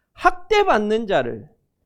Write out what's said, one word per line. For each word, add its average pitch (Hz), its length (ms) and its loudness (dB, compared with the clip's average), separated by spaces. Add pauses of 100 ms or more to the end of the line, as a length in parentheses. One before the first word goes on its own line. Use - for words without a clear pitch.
(140)
학대받는 240 920 0
자를, 120 420 -2 (360)